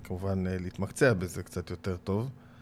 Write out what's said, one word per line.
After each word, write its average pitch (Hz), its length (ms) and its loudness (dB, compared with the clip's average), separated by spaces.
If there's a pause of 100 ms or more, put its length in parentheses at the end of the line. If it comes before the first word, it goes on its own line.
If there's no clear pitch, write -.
כמובן, 95 440 0
אה, 92 120 0
להתמקצע 92 540 4
בזה 92 300 -2
קצת - 260 -6
יותר 90 280 -2
טוב. 104 320 0 (320)